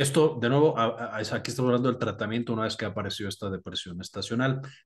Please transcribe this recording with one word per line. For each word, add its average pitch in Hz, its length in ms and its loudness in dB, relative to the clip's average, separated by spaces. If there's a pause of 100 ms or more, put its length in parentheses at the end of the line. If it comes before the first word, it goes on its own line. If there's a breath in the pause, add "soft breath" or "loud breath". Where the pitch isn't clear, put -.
esto, 151 400 4
de 117 80 2
nuevo, 147 300 6
a, 113 60 4
a, 113 320 -2
a, - 20 -4
aquí 113 320 -4
estamos 123 180 0
hablando 123 220 4
del 120 80 0
tratamiento 110 560 -2
una 110 100 0
vez 110 120 -2
que 110 100 -4
apareció 101 420 -6
esta 101 220 -6
depresión 90 500 -8
estacional. 127 600 -2 (240 loud breath)